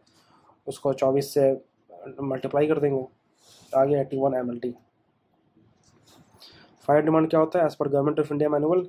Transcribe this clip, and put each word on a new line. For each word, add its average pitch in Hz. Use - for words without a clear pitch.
उसको -
चौबीस 135
से 135
multiply 143
कर 151
देंगे, 139
आ 135
गया 143
एटी 135
वन 135
एमएलडी। 123
फायर 147
डिमांड 156
क्या 160
होता 156
है, 165
as 147
per 143
Government 143
of 147
India 147
manual, 165